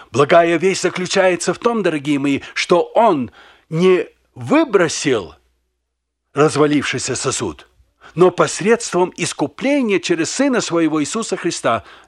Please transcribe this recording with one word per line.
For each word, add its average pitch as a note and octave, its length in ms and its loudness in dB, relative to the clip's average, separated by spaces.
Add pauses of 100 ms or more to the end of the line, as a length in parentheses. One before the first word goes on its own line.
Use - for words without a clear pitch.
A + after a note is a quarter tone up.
(120)
Благая E3+ 460 4
весть F3+ 240 0
заключается F3+ 720 0
в - 60 -18
том, A#3 240 0
дорогие D3+ 340 -2
мои, C#3 240 -2 (140)
что F3 260 2
он E3 480 2 (400)
не F3 380 2 (260)
выбросил D3+ 1000 0 (1000)
развалившийся C#3 800 0
сосуд, - 520 -6 (480)
но F3+ 160 4
посредством F3+ 840 0
искупления G3+ 840 -2
через E3 320 -2
Сына C4 300 0
Своего D#3+ 380 0
Иисуса G3 380 -6
Христа B2 460 -4 (240)